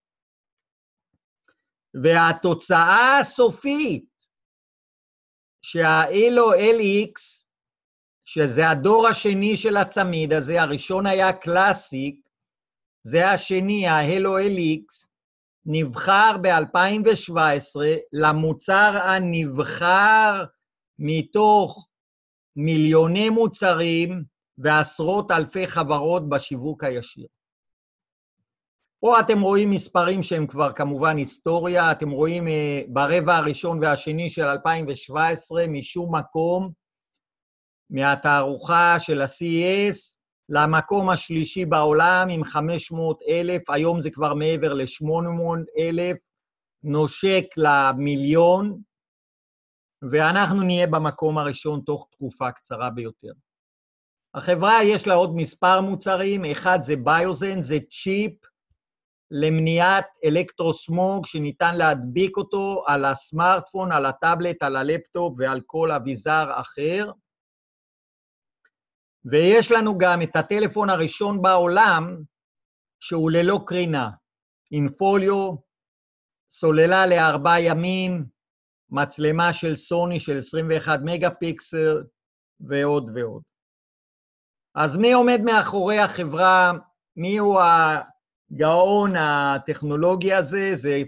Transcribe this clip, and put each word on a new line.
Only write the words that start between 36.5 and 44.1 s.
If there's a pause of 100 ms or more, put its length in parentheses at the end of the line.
מהתערוכה
של
ה-C
E
S, (320)
למקום
השלישי
בעולם
עם
חמש
מאות
אלף,
היום
זה